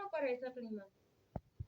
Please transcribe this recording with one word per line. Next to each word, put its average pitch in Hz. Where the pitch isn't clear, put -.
કરાય 277
ચટણીમાં. 233